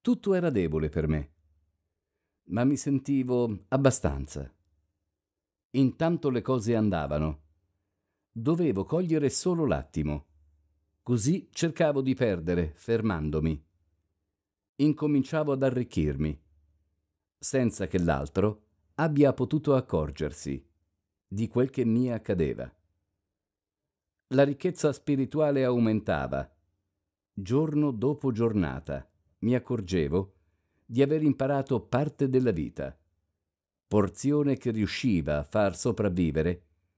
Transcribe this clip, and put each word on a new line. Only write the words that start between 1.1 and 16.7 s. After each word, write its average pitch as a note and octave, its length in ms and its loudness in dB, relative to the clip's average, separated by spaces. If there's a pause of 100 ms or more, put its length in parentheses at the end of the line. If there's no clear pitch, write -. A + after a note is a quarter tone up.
ma A2 160 -2
mi C#3 120 2
sentivo B2+ 920 0
abbastanza. C#2+ 880 0 (1160)
Intanto D3 580 2
le B2 140 0
cose A#2 340 2
andavano. D#2 680 0 (840)
Dovevo B2 540 0
cogliere D#3 460 0
solo E3+ 340 0
l'attimo. D2 600 -2 (760)
Così B2 480 -2
cercavo D3+ 520 0
di C3 100 0
perdere, F2 600 0
fermandomi. D#2+ 920 -2 (1120)
Incominciavo D3 760 0
ad C3+ 100 -2
arricchirmi, D#2 760 -2 (1000)